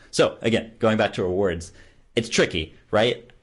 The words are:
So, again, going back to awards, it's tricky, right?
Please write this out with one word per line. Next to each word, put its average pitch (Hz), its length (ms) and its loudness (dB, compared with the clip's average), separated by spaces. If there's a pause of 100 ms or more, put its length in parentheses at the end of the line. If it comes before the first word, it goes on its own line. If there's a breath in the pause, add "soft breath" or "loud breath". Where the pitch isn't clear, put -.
(120)
So, - 300 0
again, 113 380 0
going 110 180 2
back 104 160 2
to 110 120 -4
awards, 90 460 -2 (440 soft breath)
it's 226 140 -2
tricky, 95 460 -2 (160 soft breath)
right? 113 380 0 (140)